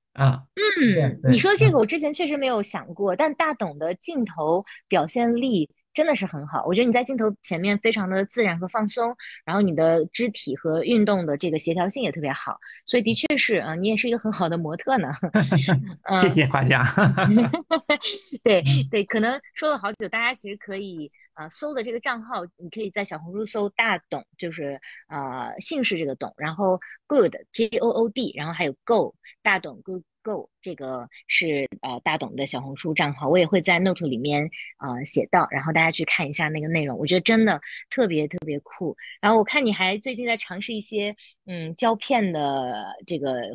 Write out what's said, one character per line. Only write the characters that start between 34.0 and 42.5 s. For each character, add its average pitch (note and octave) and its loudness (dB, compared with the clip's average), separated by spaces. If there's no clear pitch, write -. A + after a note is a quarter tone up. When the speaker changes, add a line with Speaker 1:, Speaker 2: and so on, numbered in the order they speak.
Speaker 2:
里 B2+ -2
面， D3 -2
呃， C3 -8
写 - 0
到， F3 4
然 C3+ -4
后 D#3+ -2
大 D#3+ 2
家 E3 2
去 D#3+ -4
看 D#3 -2
一 C#3+ -8
下 D#3 -2
那 D#3 -4
个 D3+ -6
内 E3 0
容， B2+ -6
我 D3 -4
觉 F3 2
得 F#3 4
真 A3+ 4
的 F3 2
特 A#3 2
别， D3+ 0
特 F3 -6
别 D3 -4
酷。 - -8
然 G#3 4
后 A3+ 6
我 G#3 4
看 C#4 0
你 A3 2
还 F#3+ 0
最 B3 -8
近 B3 -6
在 A#3 0
尝 G#3 -10
试 A#3+ -10
一 G#3+ -6
些， G#3 -4
嗯， E3 -8
胶 A3+ 2
片 G#3+ 0
的 C3+ -2